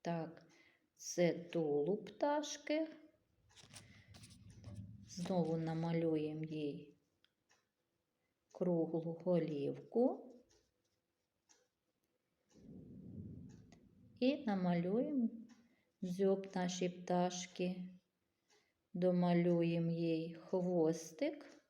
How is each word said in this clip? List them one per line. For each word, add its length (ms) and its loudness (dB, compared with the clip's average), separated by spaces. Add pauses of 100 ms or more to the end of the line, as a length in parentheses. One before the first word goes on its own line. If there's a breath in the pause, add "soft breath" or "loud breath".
Так, 360 -6 (540 soft breath)
це 360 2
тулуб 720 0
пташки. 840 -2 (2250 loud breath)
Знову 480 0
намалюємо 880 0
їй 500 -6 (1600)
круглу 600 0 (120)
голівку. 1080 0 (3750)
І 240 2
намалюємо 840 2 (760 loud breath)
дзьоб 520 2
нашій 340 0
пташки, 880 0 (1160 soft breath)
домалюємо 1000 4
їй 440 0
хвостик. 1120 0 (240)